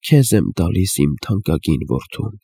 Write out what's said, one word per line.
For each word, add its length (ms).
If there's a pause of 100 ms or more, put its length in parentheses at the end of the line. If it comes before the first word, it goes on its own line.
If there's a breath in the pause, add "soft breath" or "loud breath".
Քեզ 300
եմ 240
տալիս 400
իմ 180 (100)
թանկագին 640
որդուն։ 540